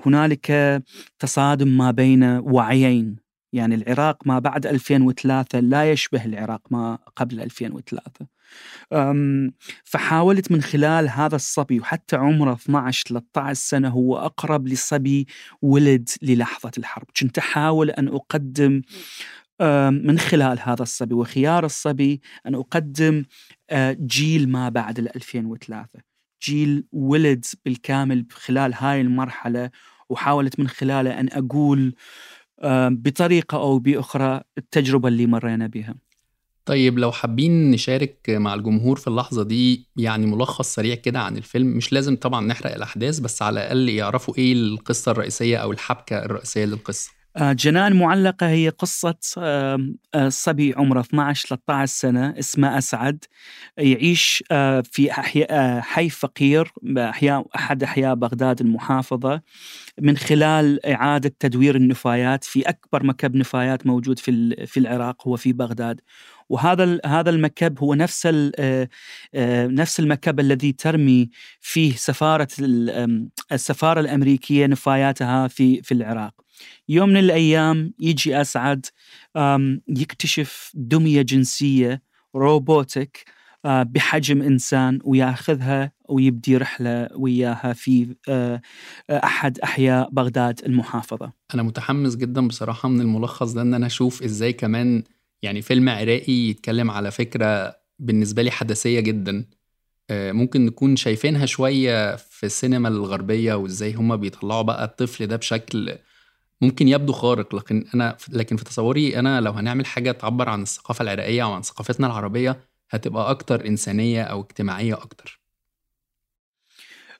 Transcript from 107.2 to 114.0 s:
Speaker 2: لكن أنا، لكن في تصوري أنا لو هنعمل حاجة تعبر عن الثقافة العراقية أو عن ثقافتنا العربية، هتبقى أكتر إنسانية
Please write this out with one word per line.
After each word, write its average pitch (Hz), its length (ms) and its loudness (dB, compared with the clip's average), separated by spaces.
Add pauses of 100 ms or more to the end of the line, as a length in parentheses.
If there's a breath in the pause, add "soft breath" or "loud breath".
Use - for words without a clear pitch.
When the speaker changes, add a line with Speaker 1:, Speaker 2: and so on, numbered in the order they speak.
Speaker 2:
لكن 107 380 -4
أنا، 120 240 0 (120)
لكن 113 260 -4
في 110 80 -6
تصوري 127 560 0
أنا 131 220 0
لو 107 100 -2
هنعمل 120 340 -4
حاجة 127 260 -4
تعبر 120 380 -2
عن 104 120 -4
الثقافة - 420 -8
العراقية 104 400 -4
أو 107 100 -4
عن 92 80 -8
ثقافتنا 123 460 -4
العربية، 120 520 -4 (300)
هتبقى 110 420 -4
أكتر 127 360 -4
إنسانية 107 560 -2